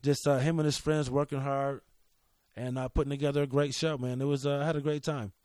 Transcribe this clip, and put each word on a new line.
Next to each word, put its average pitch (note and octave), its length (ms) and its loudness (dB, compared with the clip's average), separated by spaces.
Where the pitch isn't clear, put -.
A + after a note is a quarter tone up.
Just, C#3+ 240 2
uh, C#3 120 4
him D#3+ 200 2
and D3+ 60 2
his D3 120 2
friends D3+ 320 0
working C#3+ 300 -2
hard C#3 400 -2
and, B2+ 240 -6
uh, B2+ 120 -4
putting C#3 220 2
together C#3+ 320 2
a C#3+ 40 0
great C#3 260 2
show, D#3 240 -2
man. B2+ 220 -2
It C3+ 60 0
was, C#3 200 0
uh, C#3+ 120 0
I C#3+ 80 0
had D#3+ 100 0
a D3 60 -2
great D3+ 220 -2
time C3 280 -4